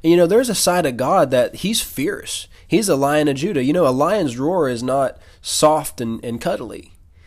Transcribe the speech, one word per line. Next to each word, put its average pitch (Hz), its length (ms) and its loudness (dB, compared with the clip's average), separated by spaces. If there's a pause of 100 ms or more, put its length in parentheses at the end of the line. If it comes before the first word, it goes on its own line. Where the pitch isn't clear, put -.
And, 160 80 4
you 175 60 6
know, 175 100 6
there's 240 220 4
a 208 40 -2
side - 320 0
of 127 120 -2
God 143 340 2
that 123 240 2
he's 208 260 -4
fierce. - 640 -8 (200)
He's 202 220 2
a 156 60 4
Lion 147 320 2
of 156 100 0
Judah. 151 260 -2
You 139 100 2
know, 170 140 4
a - 20 6
lion's 147 480 0
roar 151 320 0
is 120 140 -6
not 131 340 0 (240)
soft - 580 -2
and, 113 240 -8
and 117 160 -8
cuddly. 123 540 -8 (340)